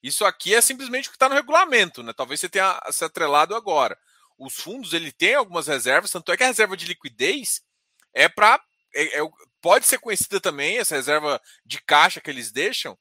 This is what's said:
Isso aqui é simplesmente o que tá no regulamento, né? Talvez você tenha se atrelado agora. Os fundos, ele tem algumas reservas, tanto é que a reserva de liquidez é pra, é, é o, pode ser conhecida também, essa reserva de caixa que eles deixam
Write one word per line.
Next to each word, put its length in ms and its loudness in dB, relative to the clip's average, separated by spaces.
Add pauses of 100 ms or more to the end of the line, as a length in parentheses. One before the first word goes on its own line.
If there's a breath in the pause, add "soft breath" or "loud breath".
Isso 240 -4
aqui 300 0
é 60 6
simplesmente 460 -2
o 40 -14
que 80 -20
tá 100 6
no 60 0
regulamento, 640 2
né? 120 -12
Talvez 260 -6
você 100 -4
tenha 320 0 (100)
se 140 -4
atrelado 500 2
agora. 400 0 (460)
Os 140 -14
fundos, 380 -10
ele 180 -4
tem 240 0
algumas 320 -2
reservas, 420 0
tanto 220 -6
é 60 -2
que 60 2
a 40 4
reserva 300 0
de 80 -12
liquidez 760 -4 (520)
é 160 4
pra, 280 4 (380)
é, 220 -4
é 40 -2
o, 80 -6 (300)
pode 260 4
ser 140 2
conhecida 400 -4
também, 380 -2
essa 180 -4
reserva 460 -2 (240 soft breath)
de 160 -12
caixa 400 4
que 80 -14
eles 200 -10
deixam 520 -6